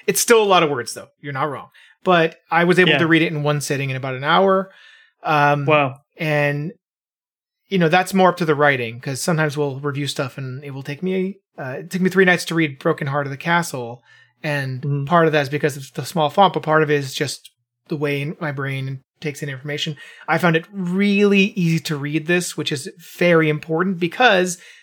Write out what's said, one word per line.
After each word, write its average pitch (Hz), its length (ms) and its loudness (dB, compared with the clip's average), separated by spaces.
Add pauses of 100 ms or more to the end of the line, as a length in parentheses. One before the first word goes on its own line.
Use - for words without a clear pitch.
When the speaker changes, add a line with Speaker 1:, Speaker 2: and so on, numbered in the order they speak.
Speaker 1:
it's 196 140 0
still 226 220 4
a - 20 2
lot 185 180 6
of 151 80 2
words, 117 240 -4
though. 98 140 -14 (120)
You're 143 120 -12
not 139 180 -4
wrong. - 180 -12 (360)
But 165 320 2 (140)
I 170 140 4
was 175 140 4
able 175 140 6
Speaker 2:
Yeah. 143 60 4
Speaker 1:
to 165 80 2
read 160 160 4
it 170 100 0
in 147 100 -4
one 147 200 0
sitting 139 280 -4
in 131 60 -4
about 131 180 -6
an 131 100 -8
hour. 190 460 2 (520)
Um, 143 420 2
Speaker 2:
Wow. 143 320 2 (220)
Speaker 1:
and, 147 540 -2 (960)
you 196 100 0
know, 165 100 4
that's 180 240 2
more 185 160 6
up 175 100 2
to 175 60 -2
the 151 100 2
writing, 127 460 0
'cause 139 220 -8
sometimes 156 340 0
we'll 143 240 -4
review 143 260 -4
stuff 139 300 -6
and 131 260 -10
it 143 100 -14
will 135 100 -12
take 143 200 -10
me, 185 340 -4 (220)
uh, 135 200 -10
it 160 120 -14
took 185 120 -4
me 185 80 2
three 185 160 4
nights 175 200 2
to 170 80 -4
read 156 240 -2
Broken 156 280 -2
Heart 143 200 -2
of 135 40 -8
the 139 80 -10
Castle. 139 640 -4 (400)
And 135 400 -4
Speaker 2:
Mm-hmm. 143 240 -2
Speaker 1:
part 170 200 4
of 151 60 2
that 151 100 4
is 131 60 -6
because 143 300 -2
of 135 160 -16
the 139 100 -8
small 151 240 -2
font, 190 240 4
but 151 100 -4
part 156 200 2
of 147 80 0
it 147 60 4
is 135 180 -6
just - 360 -8 (380)
the 160 80 -6
way 143 260 -2
in-, 147 180 -8
my 151 120 -6
brain 135 480 -8 (200)
takes 147 220 -10
in 143 60 -8
information. 143 480 -8 (320)
I 160 80 2
found 165 200 2
it 165 140 -2
really 202 840 2
easy 165 240 2
to 156 160 -6
read 147 300 -4
this, 175 300 -2
which 147 160 -6
is 139 180 -8 (280)
very 165 300 4
important 165 500 -2
because 185 600 2 (240)